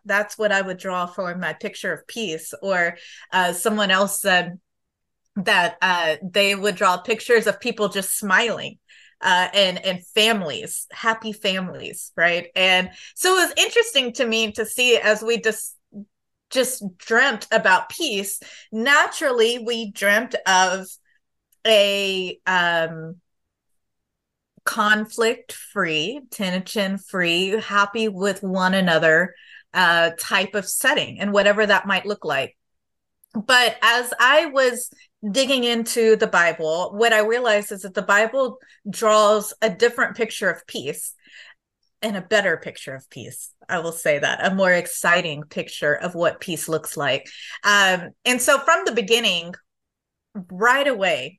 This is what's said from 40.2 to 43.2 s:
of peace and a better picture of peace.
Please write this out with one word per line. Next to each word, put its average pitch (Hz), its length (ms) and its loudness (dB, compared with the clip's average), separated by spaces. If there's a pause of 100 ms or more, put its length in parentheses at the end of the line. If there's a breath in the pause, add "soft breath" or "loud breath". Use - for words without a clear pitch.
of - 160 -10
peace - 480 -12 (880 loud breath)
and 214 120 -4
a 190 60 -6
better 185 380 0
picture - 360 -14
of 131 140 -18
peace. - 440 -16 (160)